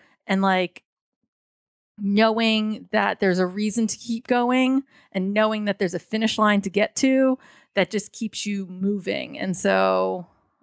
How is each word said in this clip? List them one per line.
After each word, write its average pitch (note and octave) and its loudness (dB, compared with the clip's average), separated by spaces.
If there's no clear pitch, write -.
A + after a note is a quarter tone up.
and, G3 0
like, F#3 0
knowing G#3+ 2
that G3+ 0
there's F#3 2
a F#3 2
reason G#3 -2
to - -6
keep A#3 -8
going B3+ 2
and F#3+ -2
knowing G#3+ 0
that G3+ -2
there's F3+ -2
a F3+ -4
finish A3 -2
line G#3 4
to G3 -6
get G3+ 0
to, C4 4
that F#3 0
just G3+ -4
keeps - -10
you G3+ -6
moving. F#3 -6
And F#3 -4
so F#3+ 0